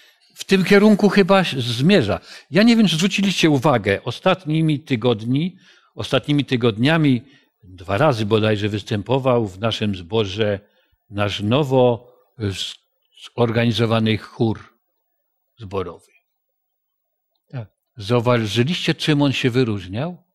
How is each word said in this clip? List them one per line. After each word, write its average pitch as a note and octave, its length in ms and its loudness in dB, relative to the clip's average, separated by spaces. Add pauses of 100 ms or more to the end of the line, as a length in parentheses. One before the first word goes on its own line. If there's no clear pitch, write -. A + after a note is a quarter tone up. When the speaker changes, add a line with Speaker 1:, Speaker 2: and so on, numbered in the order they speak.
(360)
Speaker 1:
w - 80 -14
tym F#3+ 200 2
kierunku G3+ 460 6
chyba F#3+ 340 4 (140)
zmierza. A#2+ 640 2 (320)
Ja F#3 120 4
nie A#3 120 6
wiem, A3 120 4
czy E3+ 80 0
zwróciliście F#3 540 0
uwagę, A#2+ 540 2
ostatnimi D#3 760 -2
tygodni, B2 800 -2 (380)
ostatnimi C3+ 500 -2
tygodniami B2+ 760 0 (420)
dwa F#2 340 -8
razy A#2+ 280 2
bodajże G#2+ 440 0
występował A#2 800 -2
w F#2 120 -14
naszym G#2 360 -4
zborze G2+ 640 -4 (500)
nasz G2+ 320 -4
nowo, B2 720 0 (260)
e, G2+ 120 -4
z-, - 240 -10 (640)
zorganizowany A2+ 800 0
chór - 600 -6 (840)
zborowy. F#2+ 520 -10 (1400)
Speaker 2:
Tak. A#2 160 -14 (300)
Speaker 1:
Zauważyliście, A#2+ 1000 0
czym C#3+ 260 -2
on C#3 120 0
się C3 160 -2
wyróżniał? A2+ 720 -4 (120)